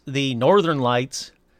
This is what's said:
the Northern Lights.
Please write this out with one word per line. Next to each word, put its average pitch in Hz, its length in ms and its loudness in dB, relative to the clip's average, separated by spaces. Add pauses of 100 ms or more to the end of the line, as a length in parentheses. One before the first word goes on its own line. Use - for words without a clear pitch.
the 135 280 -4
Northern 160 440 2
Lights. 123 540 -2 (260)